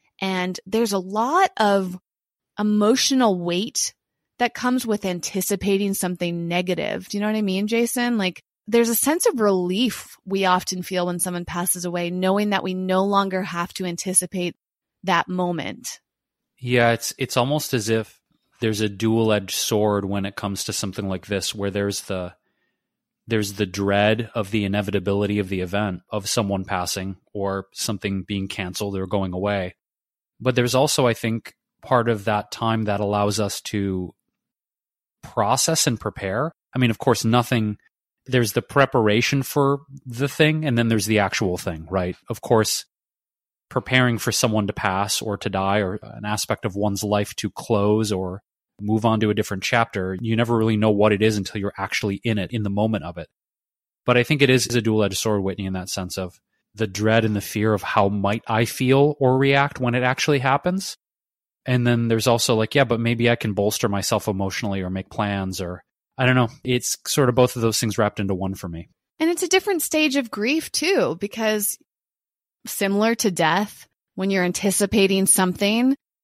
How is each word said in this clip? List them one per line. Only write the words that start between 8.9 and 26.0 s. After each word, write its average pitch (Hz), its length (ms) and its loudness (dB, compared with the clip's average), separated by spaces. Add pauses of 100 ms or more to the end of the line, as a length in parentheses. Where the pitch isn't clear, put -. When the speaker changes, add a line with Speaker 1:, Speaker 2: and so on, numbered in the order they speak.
Speaker 1:
sense 302 320 2
of 240 120 2
relief 196 840 0
we 190 200 0
often 180 360 0
feel 180 240 -2
when 175 140 -4
someone 175 260 -4
passes 175 400 -4
away, 175 240 -4
knowing 190 400 0
that 196 140 0
we 185 100 -4
no 185 320 0
longer 196 380 0
have 175 320 -6
to 185 100 -8
anticipate 180 720 -4 (480)
that 175 240 2
moment. 175 720 -4 (600)
Speaker 2:
Yeah, 123 320 4
it's, - 280 -4
it's 131 180 -4
almost 139 380 0
as 107 120 -2
if 110 320 -2 (400)
there's 110 220 -2
a 107 80 2
dual-edged 107 680 0
sword 104 500 0
when 98 200 -4
it 98 100 -10
comes 101 280 -6
to 101 100 -6
something 101 340 -6
like 92 200 -6
this, 98 260 -2
where 101 160 -4
there's 101 320 -2
the, 90 320 -8 (920)
there's 107 260 0
the 101 140 -2
dread 101 680 0
of 101 160 -4
the 104 160 0
inevitability 101 720 0
of 95 120 -2
the 95 120 -2
event, 95 480 -4